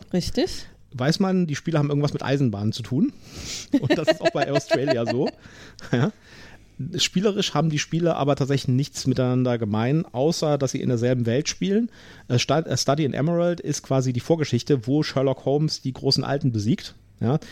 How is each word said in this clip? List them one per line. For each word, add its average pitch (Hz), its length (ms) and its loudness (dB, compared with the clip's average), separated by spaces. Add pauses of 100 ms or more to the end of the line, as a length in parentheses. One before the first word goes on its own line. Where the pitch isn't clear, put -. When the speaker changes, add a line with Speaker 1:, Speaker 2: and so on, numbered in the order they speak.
(120)
Speaker 1:
Richtig. - 540 -2 (280)
Speaker 2:
Weiß 135 280 0
man, 185 260 2
die 139 80 -4
Spiele 156 240 0
haben 143 80 2
irgendwas 143 240 0
mit - 120 -6
Eisenbahnen 110 500 0
zu 120 100 -8
tun. 175 300 0 (320)
<laughs> - 340 -2
Und - 180 2
das 311 120 0
ist 311 120 0
auch 330 100 2
bei - 200 0
Australia 127 540 2
so. 131 240 0 (320)
<laughs> - 320 -10
Ja. 127 180 2 (840)
Spielerisch 196 560 0
haben 160 160 2
die 147 100 0
Spiele 165 360 0
aber 139 200 2
tatsächlich 135 400 0
nichts - 320 -2
miteinander 127 500 2
gemein, 113 480 0
außer 147 520 0
dass 135 140 0
sie - 100 -4
in 127 80 -2
derselben 123 360 2
Welt 120 240 0
spielen. 202 400 0 (380)
Äh, 120 120 2
Sta-, 139 260 2
äh, 127 120 -2
Study 147 280 2
in 127 80 0
Emerald 170 460 0
ist - 240 -6
quasi 131 300 0
die 120 60 0
Vorgeschichte, 139 680 0
wo 147 160 2
Sherlock 135 420 0
Holmes 147 360 0
die 131 120 -6
großen 135 300 0
Alten 135 280 -2
besiegt. 113 440 -2 (240)
Ja, 135 200 2 (120)